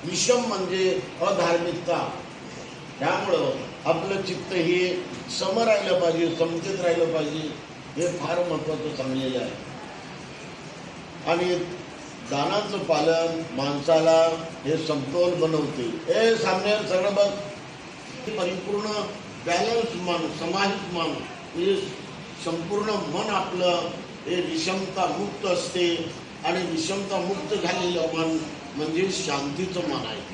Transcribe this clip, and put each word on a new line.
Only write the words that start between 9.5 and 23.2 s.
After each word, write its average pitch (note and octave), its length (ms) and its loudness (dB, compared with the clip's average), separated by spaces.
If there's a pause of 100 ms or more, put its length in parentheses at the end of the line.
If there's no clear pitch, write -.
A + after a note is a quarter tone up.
आणि F3+ 240 4 (760)
दानाचं F#3+ 460 0
पालन E3 640 4 (140)
माणसाला D#3 600 6 (460)
हे D3+ 140 2 (100)
समतोल D#3 460 2
बनवते. D3+ 560 2 (300)
ए A3+ 160 8
सामने G3+ 420 2 (120)
सगळं F#3 240 4
बघ, G3+ 160 6 (1080)
परिपूर्ण G3+ 640 -2 (440)
बॅलन्स G3+ 500 2
मन, F3 320 0 (120)
समाहित F#3+ 540 0
मन, E3 140 0
म्हणजे E3+ 680 0 (680)
संपूर्ण E3+ 440 -2
मन F#3+ 400 -2